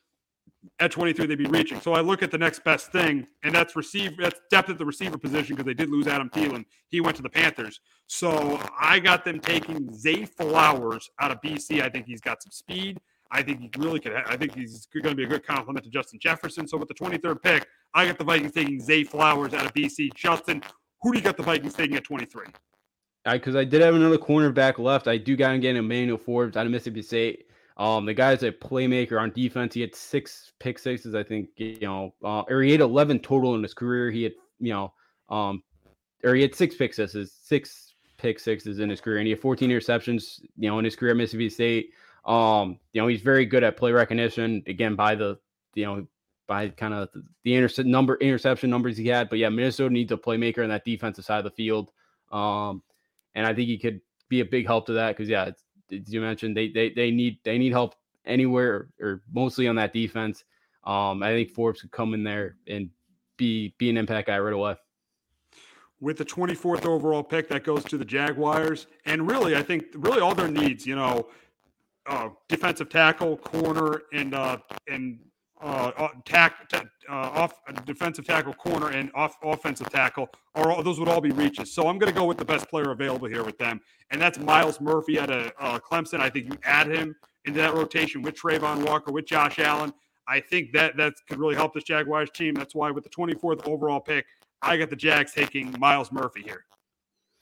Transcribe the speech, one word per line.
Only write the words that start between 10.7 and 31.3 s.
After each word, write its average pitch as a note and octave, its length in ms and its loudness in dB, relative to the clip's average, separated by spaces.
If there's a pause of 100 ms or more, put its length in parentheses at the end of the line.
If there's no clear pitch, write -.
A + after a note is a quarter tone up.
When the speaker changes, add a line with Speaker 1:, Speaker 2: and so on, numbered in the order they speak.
Speaker 1:
out C#3 120 0
of A2+ 80 -10
B D3+ 180 -6
C. D3 240 -2
I C3 60 -2
think A#2 180 -8
he's A#2+ 140 -12
got A#2+ 200 -6
some - 120 -20
speed. F#3+ 480 -10 (320)
I C3+ 100 0
think C3+ 180 -6
he A#2+ 180 -16
really D#3 220 -2
could. A2+ 120 -8
I A#2+ 240 -4
think C#3+ 200 -4
he's A#2 300 -12
gonna D3+ 280 -4
be C3+ 80 -2
a A#2+ 60 -2
good D3 180 -4
complement C3+ 380 -4
to A#2+ 60 -20
Justin B2 280 -6
Jefferson. D#3+ 480 -4
So D#3+ 100 -6
with D3+ 120 -6
the - 60 -14
twenty-third E3+ 460 -4
pick, E3 280 2 (260)
I F3 100 4
got F3+ 140 0
the E3 60 -6
Vikings D3+ 280 2
taking C#3+ 280 0
Zay D3+ 240 2
Flowers D3 500 2
out C#3 100 -2
of C3+ 80 -4
B D3 160 0
C. C#3+ 280 -6
Justin, E3 460 0 (380)
who A#3 120 2
do A#3 60 0
you G#3 60 0
got F#3+ 120 2
the D#3+ 80 -6
Vikings C#3+ 300 0
taking C#3+ 220 0
at C3 60 -4
twenty-three? A#2 460 -10 (760)
Speaker 2:
I, A#2+ 140 0
'cause C3 160 -4
I C3+ 80 4
did C#3 200 6
have E3+ 120 10
another D#3+ 240 8
cornerback C#3 640 4
left. C3 260 2
I A#2 100 4
do B2+ 200 0
got C3 180 4
him C3 60 0
getting B2+ 180 2
Emmanuel A#2+ 400 0
Forbes A#2+ 380 -2
out A2+ 100 0
of A#2 60 -2
Mississippi A#2 300 -6
State. A2+ 440 -2 (300)
Um, G#2+ 280 0
the G#2+ 100 -2
guy's C3 280 4
a A#2 80 0
playmaker B2+ 680 0
on A2 120 0
defense. B2 440 -2
He A#2+ 60 -4
had A2+ 140 -6
six - 640 -8
pick B2+ 200 -6
sixes, A#2+ 360 -6
I G#2+ 80 -2
think, G#2 340 -8